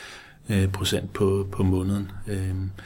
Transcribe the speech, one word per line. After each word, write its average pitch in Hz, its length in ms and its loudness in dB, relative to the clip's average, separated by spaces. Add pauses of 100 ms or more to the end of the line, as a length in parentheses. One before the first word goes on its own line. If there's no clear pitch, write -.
(480)
øh, 98 200 4
procent 98 440 0
på, 98 400 2
på 98 100 0
måneden. 95 480 2 (160)
Øhm, 95 440 -2 (160)